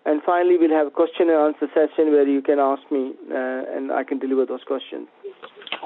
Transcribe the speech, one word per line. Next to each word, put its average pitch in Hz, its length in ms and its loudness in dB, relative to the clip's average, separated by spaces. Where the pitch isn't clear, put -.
And 151 180 0
finally, 180 340 2
we'll 160 140 4
have 156 160 2
a 139 40 -10
question 170 380 0
and 165 80 4
answer 151 360 0
session 156 380 2
where 143 160 4
you 139 140 2
can 147 180 0
ask 135 220 0
me, 135 220 -4
uh, 127 460 -6
and 135 160 -8
I 131 120 -2
can 135 160 -6
deliver 131 260 0
those 127 200 -8
questions. 131 420 -8